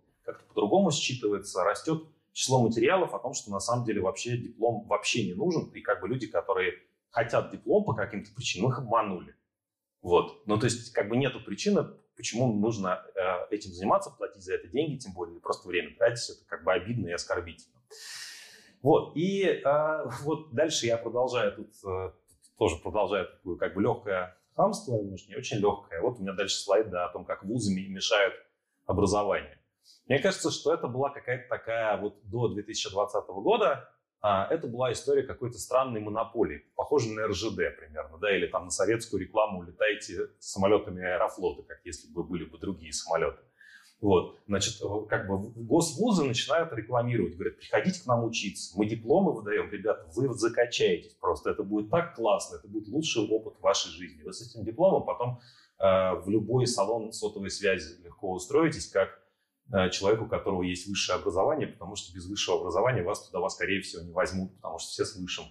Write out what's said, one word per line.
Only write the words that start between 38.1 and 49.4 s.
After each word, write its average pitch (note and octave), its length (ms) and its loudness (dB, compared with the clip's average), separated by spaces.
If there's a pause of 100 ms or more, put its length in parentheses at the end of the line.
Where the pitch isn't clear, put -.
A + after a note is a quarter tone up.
да, G2+ 160 2
или F2 120 2
там E2+ 180 -4
на F2+ 60 -14
советскую G2+ 500 0
рекламу G#2 400 0
"Улетайте G#2 680 -4 (100)
самолётами G2 640 0
Аэрофлота", F2+ 580 0
как - 220 -20
если - 280 -14
бы E2+ 120 -4
были F2+ 200 -6
бы - 140 -16
другие E2 340 -8
самолёты. D#2+ 500 -2 (580)
Вот, F#2+ 460 2
значит, G2 360 -2
э, G2+ 260 -4
как A2 200 -2
бы G2 80 0
в-, A2+ 280 -8
госвузы E3 600 4
начинают D#3+ 480 0
рекламировать, A#2 640 0
говорят: - 240 -6
"Приходите - 440 0
к - 40 -20
нам A#2+ 180 4
учиться, - 520 -4
мы G#2 100 4
дипломы C3 460 4
выдаём, G#2 380 -2